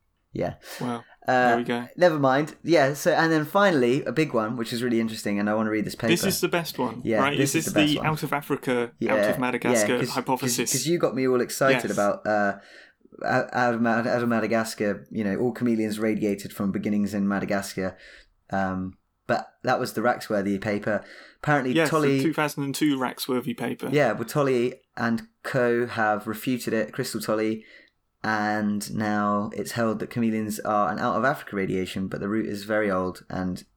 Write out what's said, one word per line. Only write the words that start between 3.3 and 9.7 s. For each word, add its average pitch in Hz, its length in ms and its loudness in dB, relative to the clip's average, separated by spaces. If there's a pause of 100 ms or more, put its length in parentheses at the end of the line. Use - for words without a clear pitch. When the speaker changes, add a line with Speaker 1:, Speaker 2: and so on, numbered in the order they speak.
Speaker 1:
then 156 140 2
finally, 147 580 4
a - 80 -4
big 151 220 0
one, 113 240 -2
which 117 160 -4
is 120 100 -2
really 117 160 2
interesting, 110 400 -2
and 104 100 0
I 107 40 2
wanna 110 160 0
read 107 160 0
this 95 100 -6
paper. 117 160 0
Speaker 2:
This 170 140 2
is 190 160 0
the 180 80 0
best 170 280 -4
one, 123 280 -4
Speaker 1:
Yeah, 110 140 2
Speaker 2:
right? 143 180 2
Speaker 1:
this 143 140 2
Speaker 2:
Is - 40 0
Speaker 1:
is 160 100 0
Speaker 2:
this 185 80 -4
Speaker 1:
the 160 60 2
best 151 140 4
Speaker 2:
the - 60 2
Speaker 1:
one. - 80 -2
Speaker 2:
out 156 160 -2
of 147 100 -2
Africa, 127 680 0
Speaker 1:
Yeah, - 140 0
Speaker 2:
out 104 160 4
of - 100 0
Madagascar 123 540 2